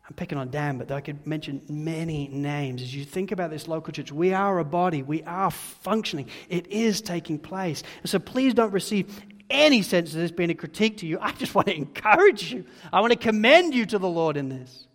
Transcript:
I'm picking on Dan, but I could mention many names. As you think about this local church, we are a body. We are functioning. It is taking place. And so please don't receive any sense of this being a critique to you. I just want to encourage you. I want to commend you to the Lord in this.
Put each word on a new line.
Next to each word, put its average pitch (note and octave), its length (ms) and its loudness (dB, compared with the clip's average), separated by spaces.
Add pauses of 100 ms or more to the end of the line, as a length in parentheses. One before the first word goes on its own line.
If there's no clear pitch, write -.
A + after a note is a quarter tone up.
I'm D3+ 60 -18
picking D#3+ 240 -8
on B2+ 120 -8
Dan, C#3+ 280 -4
but C3+ 120 -10
I C#3+ 120 -6
could D3 240 -12
mention D3+ 420 -6
many D#3 600 -6
names. C#3+ 520 -4
As B2+ 140 -10
you C#3 100 -8
think F#3 260 -6
about F#3 200 -4
this D#3 180 -10
local D#3+ 240 -6
church, C#3+ 180 -10
we E3+ 220 2
are G3 260 2
a D#3+ 60 0
body. E3 380 0
We D#3 220 -4
are F3+ 260 -2
functioning. - 800 -4 (180)
It F3 200 -4
is G#3+ 340 0
taking D#3+ 360 -6
place. F3+ 440 -6 (180)
And - 80 -10
so G3 100 0
please C4 360 0
don't A3 180 4
receive F#3+ 500 -2 (280)
any C#4 320 6
sense E3+ 320 0
of D#3+ 60 -2
this E3+ 100 0
being E3+ 200 0
a D#3+ 40 0
critique G#3 440 -2
to E3+ 80 -8
you. D#3+ 140 -2
I G#3 120 -2
just - 220 -8
want - 120 6
to E3+ 100 -2
encourage G#3+ 760 4
you. G#3+ 140 -8 (260)
I F#3 100 4
want A#3 120 4
to A#3 60 4
commend B3+ 560 6
you A#3 120 2
to G#3 120 -2
the F#3 100 0
Lord D#3+ 300 0
in C3+ 100 -4
this. B2+ 460 -12